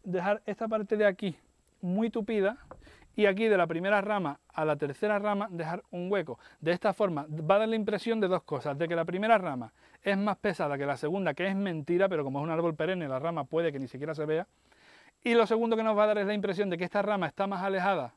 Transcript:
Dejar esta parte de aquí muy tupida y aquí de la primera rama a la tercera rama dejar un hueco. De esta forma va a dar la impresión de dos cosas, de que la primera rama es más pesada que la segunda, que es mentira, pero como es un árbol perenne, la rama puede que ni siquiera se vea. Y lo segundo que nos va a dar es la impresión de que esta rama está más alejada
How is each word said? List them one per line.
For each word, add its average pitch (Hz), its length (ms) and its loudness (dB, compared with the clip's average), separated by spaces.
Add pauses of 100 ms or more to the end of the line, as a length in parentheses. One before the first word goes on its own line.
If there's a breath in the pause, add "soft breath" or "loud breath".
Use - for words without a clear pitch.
Dejar 190 420 -2
esta 220 220 -6
parte 220 280 -2
de 214 100 2
aquí 190 320 0 (440)
muy 196 280 0
tupida 214 480 0 (580 loud breath)
y 214 100 4
aquí 202 220 2
de 208 100 6
la 175 100 4
primera 180 320 0
rama 190 400 -2 (140)
a 160 100 -2
la 156 120 2
tercera 175 440 -2
rama 208 320 -2
dejar 170 400 -6
un 180 200 -6
hueco. 165 280 -2 (220 loud breath)
De 156 100 0
esta 185 220 0
forma 202 360 0
va 156 260 2
a 208 40 6
dar 220 100 2
la 226 60 0
impresión 220 440 -2
de 202 80 2
dos 180 160 0
cosas, 143 340 -4
de 165 100 0
que 170 80 -2
la 165 100 0
primera 202 320 4
rama 135 360 -4 (280 soft breath)
es 196 160 0
más 202 200 -2
pesada 156 400 -2
que 139 80 -4
la 139 120 -2
segunda, 170 360 -2
que 175 140 -2
es 196 80 -2
mentira, 180 520 0
pero 165 160 0
como 139 160 -4
es 143 40 -2
un 165 80 -2
árbol 165 240 0
perenne, 165 320 -2
la 131 120 -4
rama 160 240 -2
puede 160 280 0
que 143 80 -6
ni 135 80 -6
siquiera 147 280 -8
se 151 100 -4
vea. 156 220 -2 (760 soft breath)
Y 240 100 2
lo 226 120 8
segundo 226 300 2
que 220 80 0
nos 220 140 2
va 208 80 6
a - 20 4
dar 214 120 2
es 196 80 0
la 208 60 0
impresión 202 360 0
de 175 80 -2
que 180 80 -2
esta 202 160 0
rama 196 260 0
está 196 200 -2
más 190 160 -4
alejada 185 540 0